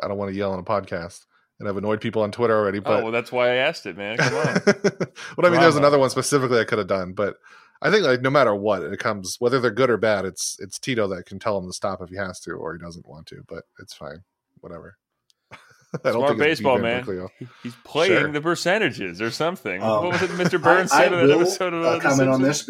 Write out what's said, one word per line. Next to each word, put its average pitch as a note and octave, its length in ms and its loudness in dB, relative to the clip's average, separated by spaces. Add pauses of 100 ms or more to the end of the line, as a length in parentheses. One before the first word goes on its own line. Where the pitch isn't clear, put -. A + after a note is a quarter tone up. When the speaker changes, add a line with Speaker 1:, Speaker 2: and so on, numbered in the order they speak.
Speaker 1:
I E2 60 -4
don't G2+ 100 -4
wanna G2 140 -4
yell G2 200 -2
on F#2 60 -6
a F2+ 60 -10
podcast. F#2+ 600 -6 (360)
And G#2 80 -6
I've G2 80 -4
annoyed G#2 240 -2
people A2 220 -2
on G#2 100 -2
Twitter A2+ 240 2
already, G2+ 220 0
Speaker 2:
Oh, G2+ 40 -6
Speaker 1:
but G#2 220 0
Speaker 2:
well, A2+ 80 -4
that's A#2+ 180 -4
why B2 220 2
I - 40 2
asked C#3 300 -2
it, F2 100 -8
man. G2+ 200 -8
Come B2+ 180 0
on. D#3 100 0 (120)
Speaker 1:
<laughs> - 0 - (800)
Well, E3+ 100 4
I F3 40 6
mean, E3 100 4
there's D#3+ 140 6
Speaker 2:
Drama. D3 40 0
Speaker 1:
another C#3+ 220 6
one B2+ 100 4
specifically B2+ 480 0
I A2 60 2
could A2 140 0
have F#2+ 100 -4
done, F#2 240 -4
but G2 240 -2 (440)
I D3+ 120 2
think, G#3 120 4
like, B2+ 180 2
no C3 80 0
matter C3+ 260 4
what, G2+ 260 0
it F#2+ 160 -6
comes, G2+ 400 -6
whether A#2+ 220 2
they're A#2+ 100 2
good B2 200 2
or G#2+ 80 2
bad, G2+ 260 0
it's, - 340 -8
it's - 220 -14
Tito A2 280 -2
that F2+ 180 -8
can G2 120 -16
tell G#2 200 -4
him F2+ 100 -6
to F2+ 40 -12
stop F#2+ 300 -8
if E2+ 60 -14
he F#2 80 -16
has F#2+ 240 -8
to E2+ 140 -12
or D#2+ 180 -10
he E2 80 -14
doesn't E2+ 280 -18
want D#2 200 -20
to, - 180 -20
but E2+ 180 -16 (140)
it's - 160 -20
fine. D#2 300 -16 (360)
Whatever. E2+ 380 -18 (260)
<laughs> - 280 -20
I - 40 -20 (460)
don't A2+ 120 2
Speaker 2:
Smart C3 160 2
Speaker 1:
think G#2+ 100 0
it's D3+ 200 2
Speaker 2:
baseball, C3 180 2
Speaker 1:
Ivan G2+ 40 0
Speaker 2:
man. A#2+ 220 -2
Speaker 1:
Berclio. F#2 240 -6 (100)
Speaker 2:
He, B2+ 80 -14 (160)
he's A#2+ 120 -12 (100)
playing F3 340 2
Speaker 1:
Sure. D3 140 0
Speaker 2:
the D3 80 -4
percentages D3+ 840 -2
or A2+ 80 -2
something. C3 500 -4
Speaker 3:
Um, A2 260 2
Speaker 2:
What F3 80 0
was F3 80 0
it F3 120 -2
Mister F3+ 240 0
Burns F3 320 4
Speaker 3:
I, - 140 6
Speaker 2:
said F#3+ 100 2
Speaker 3:
I F3 80 0
Speaker 2:
in C#3 60 6
that D3 80 6
Speaker 3:
will, E3+ 60 4
Speaker 2:
episode F3+ 320 0
of E3 100 -2
Speaker 3:
uh, E3 80 4
Speaker 2:
The E3 80 0
Speaker 3:
comment C3+ 300 4
on C3 100 2
Speaker 2:
Simpsons? C3+ 80 4
Speaker 3:
this D3 220 -2